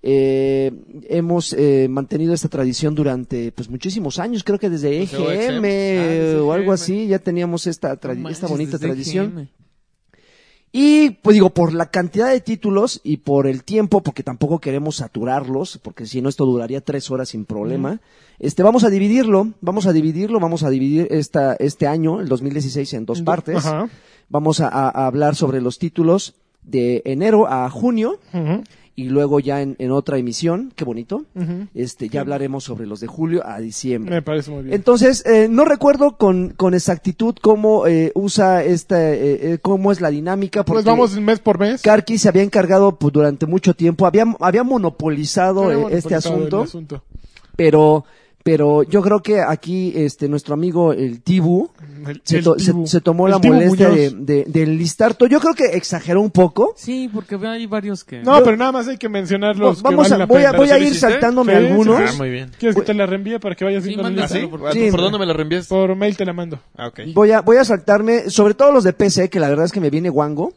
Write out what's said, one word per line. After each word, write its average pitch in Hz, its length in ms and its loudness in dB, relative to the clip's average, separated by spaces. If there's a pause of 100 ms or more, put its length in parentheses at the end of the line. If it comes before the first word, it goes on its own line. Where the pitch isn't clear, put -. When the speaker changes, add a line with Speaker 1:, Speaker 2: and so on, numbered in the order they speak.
Speaker 1:
Eh, 135 680 0 (380)
hemos, 170 420 -2
eh, 135 380 2
mantenido 151 440 -4
esta 160 140 -4
tradición 143 480 -4
durante, 127 560 -4
pues, 117 180 -12
muchísimos 175 480 -8
años, 202 280 -6
creo 202 120 -2
que 196 120 -4
desde 147 220 -2
Speaker 2:
Desde 160 120 -2
Speaker 1:
E 190 40 -6
G 143 100 -10
M, 160 100 -2
Speaker 2:
O - 60 -2
X 226 160 -2
M. 196 500 -2
Ah, 170 80 0
desde 160 320 0
Speaker 1:
o 151 140 0
algo 190 180 0
Speaker 2:
E 190 60 2
G - 20 -4
M. 175 40 -8
Speaker 1:
así, 202 240 -4
ya 190 120 0
teníamos 175 480 -4
esta 160 220 -6
Speaker 3:
No 135 100 -6
Speaker 1:
tradi-, 127 220 -10
Speaker 3:
manches, 156 160 -12
Speaker 1:
esta 175 100 -8
bonita 147 300 -6
Speaker 3:
desde 151 100 -6
Speaker 1:
tradición. 156 380 -4
Speaker 3:
E 214 40 -8
G - 40 -12
M. 147 140 -14 (1200)
Speaker 1:
Y, 294 380 4 (140)
pues, 214 100 6
digo, 190 160 6
por 170 240 0
la 165 160 -2
cantidad 190 400 -2
de 262 120 2
títulos 214 640 -2
y 147 140 -2
por 139 300 0
el 131 160 -4
tiempo, 202 400 0
porque - 180 -8
tampoco 143 380 -4
queremos 147 380 -6
saturarlos, 131 840 -6
porque 113 240 -16
si 123 160 -8
no 135 80 -2
esto 143 160 -2
duraría 123 360 -2
tres 139 280 -8
horas 131 200 -6
sin 107 160 -10
problema. 131 480 -6
Speaker 4:
Ujú. 226 60 -10 (380)
Speaker 1:
Este, - 240 -4
vamos 220 220 4
a 233 60 4
dividirlo, 208 600 2 (120)
vamos 185 260 -2
a 180 60 2
dividirlo, 165 460 -2
vamos 165 220 -2
a 151 80 -2
dividir 139 400 0
esta, 143 460 -2
este 147 320 -2
año, 160 340 -2
el 175 60 -6
dos 127 160 -2
mil 139 100 -6
dieciséis, 139 400 -6
en 113 120 -8
dos 117 140 -6
Speaker 4:
Do-, 165 60 -6
Speaker 1:
partes. 165 320 -2
Speaker 4:
ajá. 156 320 -4 (400)
Speaker 1:
Vamos 151 320 0
a, 139 60 0
a, 135 220 -2
a 131 180 -2
hablar 147 280 0
sobre 135 240 -2
los 123 200 -6
títulos 170 560 -2 (260)
de 123 420 -2
enero 202 480 2
a 127 200 -2
junio. 233 480 -4 (120)
Speaker 4:
Ujú. 175 320 -4 (320)
Speaker 1:
Y 131 100 -10
luego 143 340 0
ya 139 220 -4
en, 135 180 -8
en 127 120 -4
otra 139 260 -2
emisión, 165 580 -4
qué - 80 -10
bonito, 123 400 -10 (100)
Speaker 4:
Ujú. 180 400 -8
Speaker 1:
este, 120 340 -10
ya 107 40 -10
Speaker 4:
Sí. 143 60 -6
Speaker 1:
hablaremos 135 480 -6
sobre 113 200 -12
los 104 140 -12
de 113 80 -12
julio 160 400 -4
a 104 140 -12
diciembre. 113 540 -6
Speaker 4:
Me 165 60 -2
parece 151 300 -6
muy 143 120 -12
bien. 135 120 -6
Speaker 1:
Entonces, 247 500 2
eh, 220 240 4
no 233 140 4
recuerdo 285 540 2
con, 185 320 2
con 185 240 0
exactitud 180 680 -2
cómo, 214 460 4
eh, 160 260 2
usa 190 480 2
esta, 165 520 0
eh, 143 400 -2
eh, 165 80 -4
cómo 196 320 0
es 180 80 -4
la 165 80 0
dinámica, 185 560 -4
Speaker 4:
Pues 220 180 0
Speaker 1:
porque 214 60 2
Speaker 4:
vamos 226 280 2
mes 214 220 0
por 196 200 0
mes. 214 220 -2
Speaker 1:
Karki 220 360 4
se 202 100 2
había 190 160 4
encargado, 196 560 2
pues, 135 140 0
durante 147 320 2
mucho 175 280 0
tiempo, 165 320 2
había, 196 200 2 (160)
había 185 240 2
monopolizado, 185 960 -2
Speaker 4:
Había 170 140 2
Speaker 1:
eh, - 0 - (140)
este 165 180 -2
Speaker 4:
monopolizado 165 260 -2
el - 60 -2
Speaker 1:
asunto, 196 220 -2
Speaker 4:
asunto. 147 400 -12 (520)
Speaker 1:
pero, 151 480 6 (380)
pero 147 420 2
yo 190 180 0
creo 208 200 2
que 208 200 0
aquí, 175 540 -4
este, 151 340 -2
nuestro 147 260 -4
amigo, 170 380 0
el 120 280 -4
Tibu, 180 480 2 (380)
Speaker 4:
El, 147 160 -12
Speaker 1:
se 160 140 0
Speaker 4:
el 170 60 0
Speaker 1:
to-, 165 140 4
se, 185 140 2
Speaker 4:
Tibu. 170 160 -2
Speaker 1:
se 165 140 0
tomó 175 260 2
Speaker 4:
El 196 60 4
Speaker 1:
la 190 80 4
Speaker 4:
Tibu - 140 6
Speaker 1:
molestia 185 340 6
de, 151 220 4
Speaker 4:
Muñoz. 117 140 -10
Speaker 1:
de, 143 220 2
de 160 160 0
enlistar 165 500 0
todo. 247 140 4
Yo 277 140 4
creo 320 120 2
que 262 120 0 (100)
exageró 175 460 -2
un 208 100 0
poco. 196 460 4
Speaker 3:
Sí, 254 360 -8
porque 202 220 -10
hay 226 320 -8
varios 202 380 -8
que 120 180 -16
Speaker 4:
No, 277 160 6
Speaker 1:
Yo 254 60 6
Speaker 4:
pero 220 120 4
nada 262 140 0
más 247 160 -4
hay 262 100 -8
que 220 120 -6
mencionar 196 480 -2
los 196 220 2
Speaker 1:
Va-, 233 120 0
vamos 294 160 4
Speaker 4:
que 294 40 4
valen - 20 6
Speaker 1:
a, - 60 4
Speaker 4:
la - 60 2
Speaker 1:
voy 254 180 6
a, 277 80 4
Speaker 4:
pena. 269 60 2
Speaker 1:
voy 285 120 6
a 285 60 6
Speaker 2:
¿Sí 277 40 6
lo 294 60 4
Speaker 1:
ir 285 80 4
Speaker 2:
hiciste? 226 180 2
Speaker 1:
saltándome 240 420 2
Speaker 4:
Sí, 202 60 6
sí, - 80 4
Speaker 1:
algunos. 220 300 4
Speaker 4:
sí. 370 100 2
Speaker 2:
Ah, - 100 -2
muy 131 120 -4
bien. 127 280 -8
Speaker 4:
¿Quieres 226 180 0
que 196 40 2
Speaker 1:
Pues 196 80 -2
Speaker 4:
te 214 60 0
la 202 120 0
reenvíe 196 360 -6
para 190 140 -6
que 185 100 -6
vayas 196 180 -2
Speaker 3:
Sí, 196 60 -6
Speaker 4:
viendo 208 140 -6
la - 60 -4
Speaker 3:
mándasela, 190 300 -2
Speaker 4:
lista? 254 120 -6
Speaker 3:
por 220 100 -12
favor. 147 100 -4
Speaker 2:
¿A - 20 -2
ti 226 120 0
Speaker 1:
Sí. 208 60 4
Speaker 2:
por 175 100 2
dónde 202 180 0
me 196 60 -2
la 165 80 -2
reenvías? 160 340 -4
Speaker 4:
Por 190 300 0
mail 202 200 -2
te 196 80 -4
la 180 80 -6
mando. 170 260 -10 (180)
Speaker 2:
Ah, 120 100 -10
ok. - 120 -14 (140)
Speaker 1:
Voy 214 180 6
a, 220 100 4
voy 226 160 6
a 262 80 6
saltarme, 208 640 0
sobre 208 240 4
todo 285 180 6
los 247 140 4
de 180 80 4
P 202 160 2
C, 185 200 0
que 185 120 -2
la 143 80 0
verdad 151 160 2
es 170 80 -4
que 190 80 -4
me 151 80 0
viene 165 200 -2
guango. 147 480 -2